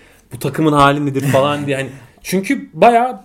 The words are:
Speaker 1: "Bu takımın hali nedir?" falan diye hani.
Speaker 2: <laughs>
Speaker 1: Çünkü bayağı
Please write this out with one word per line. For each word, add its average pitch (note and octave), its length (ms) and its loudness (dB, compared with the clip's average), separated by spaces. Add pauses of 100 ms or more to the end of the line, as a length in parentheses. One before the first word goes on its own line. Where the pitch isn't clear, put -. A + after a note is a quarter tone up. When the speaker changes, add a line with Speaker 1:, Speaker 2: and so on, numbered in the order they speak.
(320)
Speaker 1:
"Bu A#2+ 60 -14
takımın D3+ 340 -2
hali C#3+ 340 2
nedir?" C3+ 160 -2
falan C#3+ 440 0
diye C#3 100 -2
hani. C3+ 120 -6 (180)
Speaker 2:
<laughs> - 160 -20
Speaker 1:
Çünkü G3 500 -4
bayağı A#3 520 2